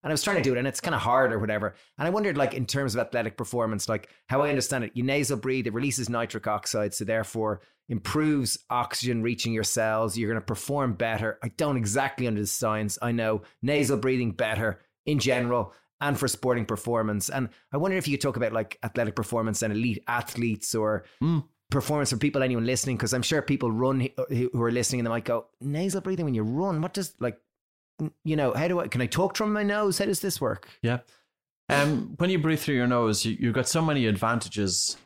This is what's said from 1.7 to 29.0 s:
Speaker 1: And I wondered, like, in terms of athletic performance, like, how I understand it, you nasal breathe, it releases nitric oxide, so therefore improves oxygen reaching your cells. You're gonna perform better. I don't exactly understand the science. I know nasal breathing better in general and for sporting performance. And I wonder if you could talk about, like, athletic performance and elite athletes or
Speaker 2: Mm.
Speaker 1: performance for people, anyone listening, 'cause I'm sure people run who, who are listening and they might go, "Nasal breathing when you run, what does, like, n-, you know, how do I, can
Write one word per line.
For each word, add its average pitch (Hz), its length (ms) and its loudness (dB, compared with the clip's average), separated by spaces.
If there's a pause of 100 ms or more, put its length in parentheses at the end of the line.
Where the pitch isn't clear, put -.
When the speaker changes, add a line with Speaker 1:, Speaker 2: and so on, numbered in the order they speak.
Speaker 1:
And 143 100 -2
I 170 40 2
wondered, 202 260 0
like, 135 160 2
in 127 140 -2
terms 135 280 0
of 123 60 0
athletic 113 380 -2
performance, 110 500 -2
like, 107 220 -4 (180)
how 135 140 2
I 147 80 2
understand 131 340 0
it, 104 100 -8
you 120 80 -2
nasal 135 360 0
breathe, 131 280 -2
it 113 60 -4
releases 120 380 -2
nitric 117 360 -4
oxide, 104 460 -2
so - 140 -6
therefore 107 560 -2 (260)
improves 143 720 0 (120)
oxygen 120 520 -2
reaching 117 320 -2
your 110 100 0
cells. 110 540 0
You're 110 100 0
gonna 110 140 0
perform 127 520 -2
better. 110 480 -2
I 120 60 -4
don't 147 300 0
exactly 123 480 0
understand 107 180 0
the 98 60 -4
science. 107 500 -2
I 117 120 -2
know 110 300 0 (200)
nasal 139 340 2
breathing 123 360 0
better 110 480 -2 (260)
in 147 120 2
general 120 540 2 (300)
and 143 160 0
for 135 100 0
sporting 120 380 0
performance. 107 640 -2
And 131 180 -4 (240)
I 139 60 -2
wonder 185 180 0
if 180 100 -2
you 143 120 0
could - 40 -4
talk 135 140 0
about, 117 160 0
like, 110 300 -4
athletic 113 340 -2
performance 113 460 0
and 110 100 0
elite 110 340 0
athletes 117 680 -2
or 107 300 0 (180)
Speaker 2:
Mm. 156 220 2 (260)
Speaker 1:
performance 147 400 0
for 127 80 0
people, 143 240 0
anyone 120 240 0
listening, 127 320 0
'cause 120 160 0
I'm 123 80 0
sure 160 180 0
people 131 320 0
run 127 360 2 (200)
who, 123 240 0
who 120 100 0
are 117 100 2
listening 120 280 0
and 117 60 0
they 117 40 0
might 113 140 -2
go, 117 220 0 (160)
"Nasal 165 400 -2
breathing 185 240 -2
when 135 80 0
you 110 80 2
run, 156 400 0
what 180 120 -4
does, 190 260 -6
like, 123 180 -4 (640)
n-, 156 120 -4 (120)
you 156 120 0
know, 139 180 4
how 151 120 0
do 175 140 2
I, 135 80 -2
can 120 140 0